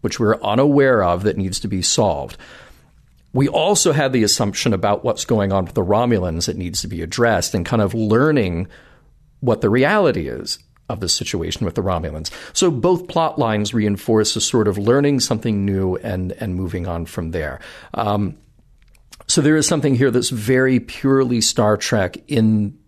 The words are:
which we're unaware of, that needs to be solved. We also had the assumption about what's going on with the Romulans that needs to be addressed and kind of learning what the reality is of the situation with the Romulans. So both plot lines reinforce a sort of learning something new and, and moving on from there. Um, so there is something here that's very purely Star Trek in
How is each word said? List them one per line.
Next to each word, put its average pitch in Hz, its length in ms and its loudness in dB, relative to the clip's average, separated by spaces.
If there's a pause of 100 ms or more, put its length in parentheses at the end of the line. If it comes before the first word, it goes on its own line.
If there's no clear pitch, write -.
which - 180 -4
we're 107 220 2
unaware 131 640 4
of, 87 180 0
that 95 140 0
needs 95 240 -4
to 104 80 -6
be 92 120 -4
solved. 78 540 -2 (960)
We 135 140 2
also 165 440 2
had 135 220 0
the 117 100 4
assumption 104 500 0
about 101 300 0
what's 117 220 -2
going 101 260 2
on 95 140 0
with - 80 -14
the 101 120 0
Romulans 95 600 0
that 87 120 -4
needs 87 240 -6
to - 60 -8
be 85 140 -8
addressed 98 520 0
and 90 120 -2
kind 113 160 0
of 98 120 0
learning 110 760 0 (720)
what 120 200 0
the 104 80 2
reality 135 580 2
is - 320 -8 (280)
of 101 120 -8
the 90 100 -4
situation - 560 -4
with 82 100 -4
the 107 60 -2
Romulans. 85 480 -4 (240)
So 180 180 2
both 170 360 0
plot 160 300 0
lines 107 360 0
reinforce 107 640 2
a 110 60 -2
sort 110 260 2
of 98 100 0
learning 135 420 2
something 110 460 -2
new 95 320 0
and, 92 360 -4
and 95 220 -6
moving 90 320 -4
on 85 200 -6
from 82 240 -6
there. 76 280 -6 (360)
Um, 104 420 -2 (880)
so - 140 2
there 156 160 4
is 147 100 2
something 143 280 2
here 127 160 4
that's 117 180 0
very 127 500 2
purely 131 600 0
Star 107 340 2
Trek 101 420 -2 (100)
in 110 500 2 (100)